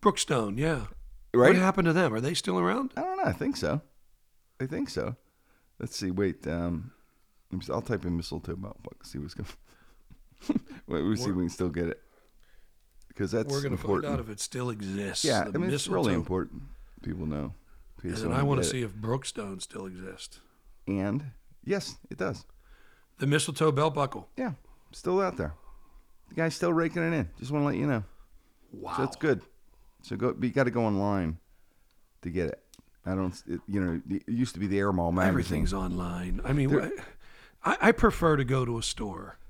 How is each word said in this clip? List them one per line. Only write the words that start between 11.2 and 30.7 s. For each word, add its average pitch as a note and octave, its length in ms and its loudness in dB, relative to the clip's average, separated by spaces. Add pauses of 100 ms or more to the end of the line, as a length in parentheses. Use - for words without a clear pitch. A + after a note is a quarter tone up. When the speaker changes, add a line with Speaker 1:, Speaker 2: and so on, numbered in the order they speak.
Speaker 2:
if F#2 40 0
we F2+ 80 2
can E2+ 60 2
still F2+ 200 0
get E2+ 180 -2
it. - 140 -6 (1120)
'Cause G2 160 -2
that's A2 200 0
Speaker 1:
We're C#3 100 0
gonna C#3 140 -2
Speaker 2:
important. F#2+ 300 0
Speaker 1:
find C#3+ 140 0
out - 60 -
if A2 40 -12
it G#2 120 -10
still B2 280 -4
exists, G2+ 540 -4
Speaker 2:
Yeah, A2+ 220 4
Speaker 1:
the - 100 -6
Speaker 2:
I - 60 0
mean, - 120 0
it's C#3+ 140 -2
really F3+ 260 2
Speaker 1:
mistletoe. E2+ 60 2
Speaker 2:
important. F2 440 -4 (380)
People F2 240 -6
know. D2 280 -4 (440)
In - 40 -18
case - 20 -18
Speaker 1:
And F2+ 80 -4
then A2 60 -4
Speaker 2:
someone A#2 220 0
Speaker 1:
I C#3+ 40 2
wanna C#3 180 2
Speaker 2:
get - 60 2
it. - 40 0
Speaker 1:
see B2+ 100 -2
if G#2+ 120 -6
Brookstone A2 680 -4
still - 240 -12
exists. F#2 560 -14 (440)
Speaker 2:
And, G#2 460 -2 (320)
yes, - 340 -4 (120)
it - 80 -12
does. - 280 -4 (760)
Speaker 1:
The C3+ 80 0
mistletoe D3+ 440 2
belt D3 240 2
buckle. C3+ 420 -2
Speaker 2:
Yeah, B3+ 160 -2 (380)
still F#3 300 0
out F3+ 160 0
there. D2+ 160 -4 (760)
The - 60 -12
guy's E3 200 2
still F3 180 2
raking E3 300 2
it E3 100 2
in. B2 160 0 (100)
Just B2+ 120 -6
wanna D3 140 2
let C#3 120 2
you D3 100 0
know. A#2 160 0 (680)
Speaker 1:
Wow. - 240 -8
Speaker 2:
So C3 60 0
it's C3 120 -2
good. C3+ 260 2 (600)
So - 160 -8
go. A#2 220 0
You B2 100 0
gotta B2+ 200 4
go A#2 160 0